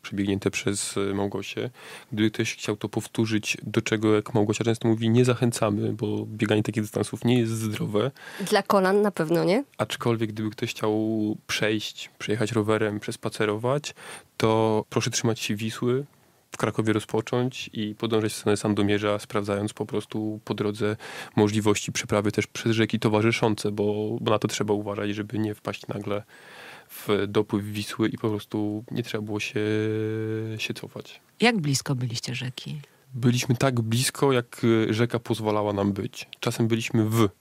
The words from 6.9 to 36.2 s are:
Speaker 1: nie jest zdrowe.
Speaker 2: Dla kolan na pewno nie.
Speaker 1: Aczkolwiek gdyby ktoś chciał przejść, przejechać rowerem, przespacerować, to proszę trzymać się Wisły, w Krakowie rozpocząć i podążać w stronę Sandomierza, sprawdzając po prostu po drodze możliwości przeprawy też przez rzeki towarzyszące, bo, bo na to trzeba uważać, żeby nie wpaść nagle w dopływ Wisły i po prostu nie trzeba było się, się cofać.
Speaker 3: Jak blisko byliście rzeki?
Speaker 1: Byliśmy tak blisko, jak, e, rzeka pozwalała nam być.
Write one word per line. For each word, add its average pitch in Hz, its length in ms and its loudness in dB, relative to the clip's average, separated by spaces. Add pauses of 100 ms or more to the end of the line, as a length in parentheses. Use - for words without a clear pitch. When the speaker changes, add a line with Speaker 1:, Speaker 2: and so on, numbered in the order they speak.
Speaker 1:
nie 123 140 6
jest 113 140 0
zdrowe. 110 580 -2 (300)
Speaker 2:
Dla 202 220 2
kolan 196 400 4
na 208 80 2
pewno 165 340 0
nie. 214 200 4 (140)
Speaker 1:
Aczkolwiek 113 540 0
gdyby 107 180 -4
ktoś 113 200 -6
chciał 110 680 0 (100)
przejść, - 720 -2
przejechać 107 340 0
rowerem, 107 480 2
przespacerować, 113 920 -2 (420)
to 110 540 4
proszę 120 200 0
trzymać 117 300 0
się - 140 -2
Wisły, 120 500 -2 (480)
w - 40 -14
Krakowie 110 360 0
rozpocząć 123 800 -2
i 107 220 -4
podążać 110 380 0
w - 40 -8
stronę 104 200 2
Sandomierza, 104 600 2
sprawdzając 104 540 -2
po 107 140 -6
prostu 107 580 -6
po 107 100 -4
drodze 104 420 -2 (400)
możliwości 104 560 4
przeprawy 104 400 0
też - 140 0
przez - 260 -2
rzeki 110 260 2
towarzyszące, 107 760 2
bo, 107 480 -2
bo 117 100 0
na 107 80 4
to 110 100 0
trzeba 104 260 0
uważać, 104 400 -4
żeby 107 240 -6
nie 107 160 -2
wpaść - 320 -8
nagle 104 360 -6 (680)
w - 200 -10 (200)
dopływ 104 360 0
Wisły 104 440 -2
i 120 100 -4
po 117 100 -2
prostu 107 640 -4
nie 117 120 -2
trzeba 110 200 -4
było 107 180 -4
się, - 200 -4 (1000)
się - 160 -4
cofać. - 460 -14 (200)
Speaker 3:
Jak 226 200 4
blisko 143 340 0
byliście 123 400 -4
rzeki? 127 460 -8 (340)
Speaker 1:
Byliśmy 123 420 2
tak 127 240 2
blisko, 123 520 2
jak, 123 300 -2 (260)
e, 107 60 2
rzeka 120 240 2
pozwalała 107 540 0
nam 101 200 2
być. - 360 -6 (120)